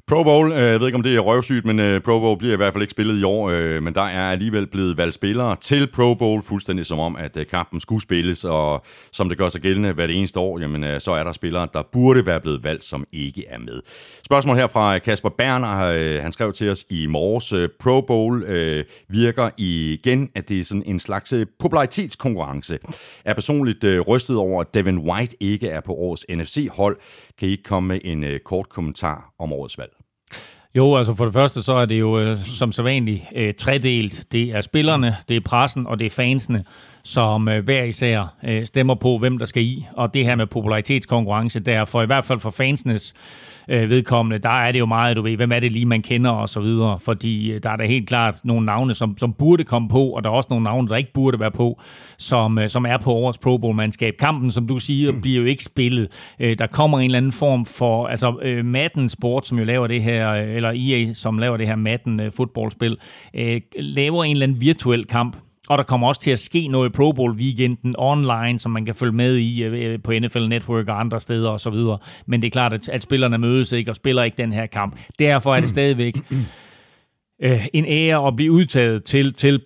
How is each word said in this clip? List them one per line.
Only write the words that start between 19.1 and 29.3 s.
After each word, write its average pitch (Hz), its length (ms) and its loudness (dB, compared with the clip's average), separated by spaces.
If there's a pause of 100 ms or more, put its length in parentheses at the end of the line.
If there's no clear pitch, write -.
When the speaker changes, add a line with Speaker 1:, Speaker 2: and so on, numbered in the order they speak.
Speaker 1:
igen, 87 760 -2
at 95 140 -8
det 95 120 -2
er 87 40 -4
sådan 101 220 -4
en 95 120 -2
slags, - 340 -8
øh, 117 140 0 (120)
popularitetskonkurrence. 113 1200 -2 (460)
Er 101 100 -2
personligt, 131 500 -2
øh, 95 160 4
rystet 120 360 2
over, 92 240 0
at - 140 -6
Devin 95 240 2
White 90 420 -4
ikke 104 280 -2
er 78 120 -6
på 90 120 -8
årets 85 380 -6
N 85 100 -4
F 78 80 -6
C-hold. 101 480 -2 (420)
Kan 98 100 -2
I - 20 2
ikke 98 120 -2
komme 92 260 -2
med 92 160 -2
en, 78 200 -4
øh, 71 160 -6
kort 95 280 -4
kommentar 78 720 -6